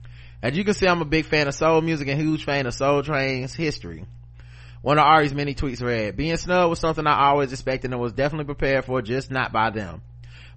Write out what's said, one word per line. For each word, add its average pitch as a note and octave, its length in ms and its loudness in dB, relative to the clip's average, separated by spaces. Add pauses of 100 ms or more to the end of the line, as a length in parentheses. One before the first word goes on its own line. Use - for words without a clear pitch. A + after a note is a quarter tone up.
(440)
As B2 120 0
you G3+ 80 0
can G3 120 2
see, F#3+ 120 0
I'm F3 140 4
a D#3 40 -2
big D3+ 200 2
fan D3+ 220 2
of C#3 80 -4
soul D#3+ 260 4
music D#3+ 260 -2
and C#3 140 -2
huge D#3 240 -2
fan C#3 220 0
of A#2+ 80 -6
Soul C#3+ 260 2
Train's C3+ 540 -4
history. F2 500 -6 (800)
One D3 160 4
of D3+ 40 8
Ari's D3 300 6
many C#3+ 220 -4
tweets A#2+ 260 -4
read, A2+ 340 -2
"Being D#3+ 220 -2
snubbed F3+ 320 2
was E3 100 -2
something D#3 280 0
I C#3+ 220 6
always C#3+ 220 2
expected C3 400 -4
and B2+ 80 -4
was A#2+ 140 -2
definitely C#3+ 320 -2
prepared C3+ 400 0
for, B2+ 160 -2
just B2 300 -4
not B2+ 200 -2
by A2 200 2
them. F#2+ 320 -8 (540)